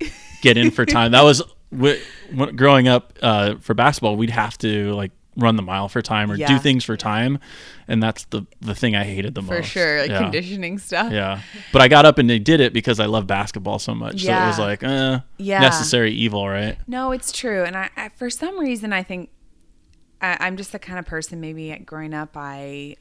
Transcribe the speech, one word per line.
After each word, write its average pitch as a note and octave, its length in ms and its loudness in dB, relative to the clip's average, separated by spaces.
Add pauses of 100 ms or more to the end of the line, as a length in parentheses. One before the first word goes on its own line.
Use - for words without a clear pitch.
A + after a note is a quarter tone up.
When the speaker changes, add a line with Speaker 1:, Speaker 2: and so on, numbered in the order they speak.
(420)
Speaker 1:
get A#2+ 140 6
in A2 140 4
for A#2+ 160 -2
time. A#2 260 2
That B2+ 120 8
was D3 180 6 (160)
Speaker 2:
<laughs> - 180 -20
Speaker 1:
wh-, C3 200 2 (380)
when, C3+ 220 -4
growing C3 320 6
up, B2 340 2
uh, G#2 380 0
for - 140 -4
basketball, A#2 420 2
we'd A#2 140 0
have A2+ 280 -4
to, G#2 360 -2
like, G2+ 180 -6 (260)
run A#2 180 4
the G#2 60 -2
mile F#2+ 260 -6
for A#2+ 120 -4
time G#2 300 -2
or G#2 60 -4
do G2 60 -6
Speaker 2:
Yeah. C3+ 160 4
Speaker 1:
things C3 260 2
for A2 120 -4
time. A#2 420 -2 (500)
And A2 140 0
that's A2 240 -4
the, G2+ 200 -8 (160)
the G#2+ 120 -8
thing A2 220 -2
I G2+ 80 -2
hated G2 300 -8
the G2 80 -8
Speaker 2:
For F#2 140 -8
Speaker 1:
most. E3 100 -6
Speaker 2:
sure, D#3 340 -2
like, C#3+ 100 -4
Speaker 1:
Yeah. G2+ 120 -2
Speaker 2:
conditioning F3 560 -6
stuff. A3+ 340 -4
Speaker 1:
Yeah. G2 280 -4 (320)
But C3 100 8
I B2+ 60 10
got D3 180 10
up D3 120 10
and A#2+ 140 4
I A#2 60 2
did D3+ 220 4
it B2 120 4
because A2 280 0
I G#2+ 60 2
love G#2+ 200 -2
basketball G2+ 520 -6
so A2+ 160 -8
much. A2+ 300 -8
So F#3 80 0
it F#3 140 2
was F3+ 120 -2
Speaker 2:
Yeah. G#2+ 60 -2
Speaker 1:
like, G2+ 180 -4
eh, C3 360 -2 (180)
Speaker 2:
Yeah. G3 240 -2
Speaker 1:
necessary D#3 520 2
evil, G#2 360 -2
right? G#2 380 -4
Speaker 2:
No, B3+ 260 -6
it's C4 200 -8
true. G#3 320 -4
And F3+ 120 -6
I, F#3+ 200 -8
I, G#3+ 200 -10
for B3 140 -8
some F#4 280 -8
reason, A#3+ 360 -6
I F#3 80 -4
think F#3 260 -12 (960)
I, F3+ 180 -4
I'm F#3 160 -4
just G3 160 -14
the G#3 60 -14
kind F3+ 200 -14
of F3 60 -12
person, D#3+ 380 -10
maybe D#3+ 280 -12 (140)
growing D#3 300 -14
up, D3+ 220 -12
I, C#3+ 640 -14